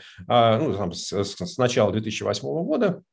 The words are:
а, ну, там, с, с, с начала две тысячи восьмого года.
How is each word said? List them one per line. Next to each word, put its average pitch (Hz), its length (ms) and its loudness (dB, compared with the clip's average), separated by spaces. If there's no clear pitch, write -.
а, 117 320 6
ну, 147 140 0
там, 95 220 -4
с, - 180 -10
с, 98 240 -4
с - 220 -8
начала 117 340 2
две 110 80 -2
тысячи 107 220 -6
восьмого 135 420 -4
года. 233 380 0